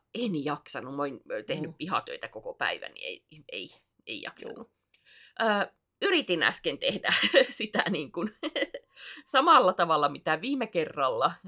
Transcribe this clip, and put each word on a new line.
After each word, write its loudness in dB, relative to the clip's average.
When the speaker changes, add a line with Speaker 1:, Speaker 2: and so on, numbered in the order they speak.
Speaker 1:
en -2
jaksanut. -6
Mä -2
oon, -4
ö, -6
tehnyt -6
Speaker 2:
Mm. -16
Speaker 1:
pihatöitä -6
koko -12
päivän, -4
niin -14
ei, -12
ei, -10
ei -10
jaksanut. -12
Speaker 2:
Joo. 2
Speaker 1:
Ö, -4
yritin 2
äsken 0
tehdä -2
<laughs> 6
sitä -2
niin -4
kuin -4
<laughs> -18
samalla 8
tavalla, 4
mitä -2
viime -4
kerralla, 0